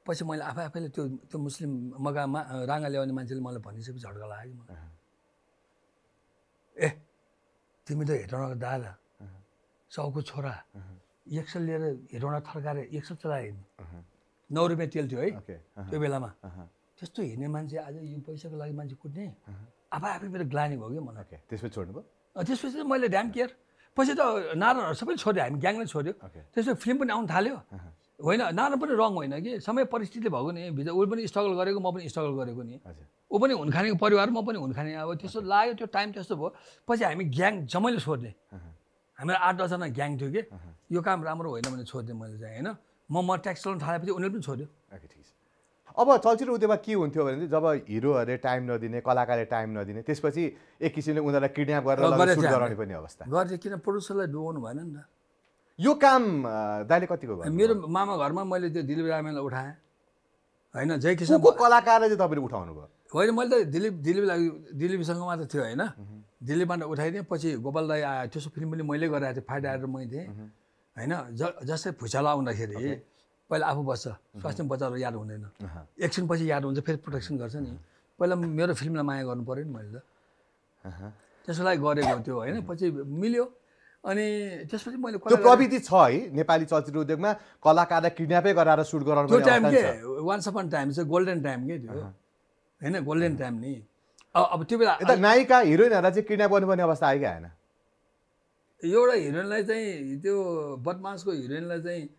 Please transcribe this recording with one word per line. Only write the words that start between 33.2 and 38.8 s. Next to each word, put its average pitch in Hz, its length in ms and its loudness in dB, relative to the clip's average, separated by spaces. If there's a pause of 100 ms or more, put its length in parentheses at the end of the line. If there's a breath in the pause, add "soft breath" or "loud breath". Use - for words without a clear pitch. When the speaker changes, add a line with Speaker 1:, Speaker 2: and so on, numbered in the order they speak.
Speaker 1:
ऊ 208 80 2
पनि 269 140 4
हुन 151 180 0
खानेको 196 240 2
परिवार, 208 340 4
म 226 160 -2
पनि 226 120 -4
हुन 131 160 -6
खाने। 156 220 -6
अब 160 200 -6
त्यस्तो 190 240 -10
Speaker 2:
ओके। 196 80 -6
Speaker 1:
लाग्यो, 214 260 4
त्यो 220 140 -8
टाइम 208 240 -2
त्यस्तो 190 240 -8
भयो। 156 200 -6 (320 soft breath)
पछि 233 160 2
हामी 175 220 0
ग्याङ 170 400 0
जम्मैले 208 340 0
छोड्ने। 120 340 -4 (200)
Speaker 2:
अहँ। 85 240 -18 (400)